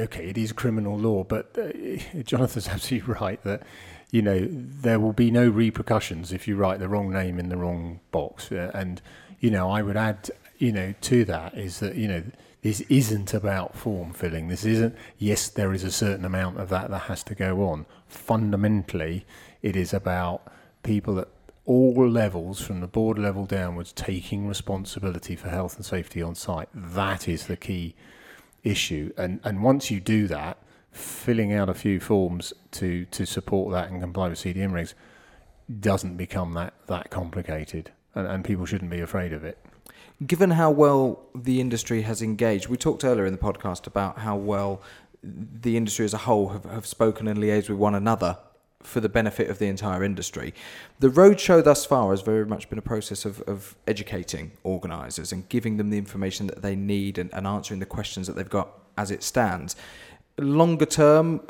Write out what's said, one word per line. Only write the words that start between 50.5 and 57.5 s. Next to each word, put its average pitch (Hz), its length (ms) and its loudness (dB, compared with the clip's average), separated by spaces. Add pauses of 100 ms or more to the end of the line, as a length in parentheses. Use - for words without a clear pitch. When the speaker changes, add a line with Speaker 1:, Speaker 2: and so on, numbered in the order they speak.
Speaker 2:
The 135 100 6
roadshow 175 540 8
thus 143 240 8
far 117 240 4
has 95 100 2
very 110 240 2
much 107 240 -6
been 107 120 -6
a - 20 -18
process 107 420 -6
of, 101 180 -6
of - 340 -8 (100)
educating 92 640 -6 (140)
organisers 82 680 -6
and 92 160 -8
giving 113 280 0
them 104 140 0
the 104 80 0
information 98 500 -4
that - 140 -10
they 101 120 -2
need 98 420 -2
and, 90 160 -6
and 98 140 -6
answering 101 320 -4